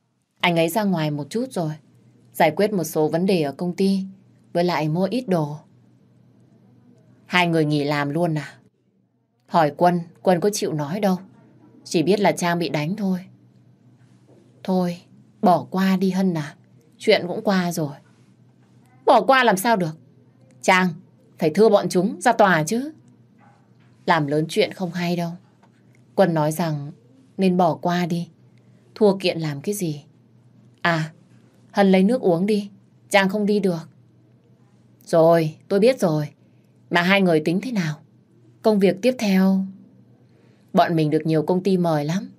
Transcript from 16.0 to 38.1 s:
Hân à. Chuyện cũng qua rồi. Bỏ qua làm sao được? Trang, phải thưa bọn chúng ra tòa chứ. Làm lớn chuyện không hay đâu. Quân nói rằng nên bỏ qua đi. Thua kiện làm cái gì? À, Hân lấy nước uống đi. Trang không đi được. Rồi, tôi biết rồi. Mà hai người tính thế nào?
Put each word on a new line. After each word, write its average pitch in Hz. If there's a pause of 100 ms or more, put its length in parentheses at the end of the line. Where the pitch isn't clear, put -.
Hân 185
à. 151 (420)
Chuyện -
cũng 185
qua 190
rồi. 147 (1120)
Bỏ 262
qua 262
làm 214
sao 233
được? 170 (680)
Trang, 185 (500)
phải 165
thưa 208
bọn 196
chúng 190
ra 240
tòa 190
chứ. 254 (1120)
Làm 160
lớn 151
chuyện -
không 180
hay 175
đâu. 170 (840)
Quân 180
nói 156
rằng 156 (460)
nên 185
bỏ 170
qua 175
đi. 170 (640)
Thua 196
kiện 180
làm 151
cái 202
gì? 160 (800)
À, 160 (580)
Hân 196
lấy 190
nước 240
uống 180
đi. 208 (400)
Trang 196
không 208
đi 208
được. 175 (1160)
Rồi, 165 (120)
tôi 196
biết 262
rồi. 151 (600)
Mà 175
hai 196
người 165
tính 170
thế 254
nào? 160 (640)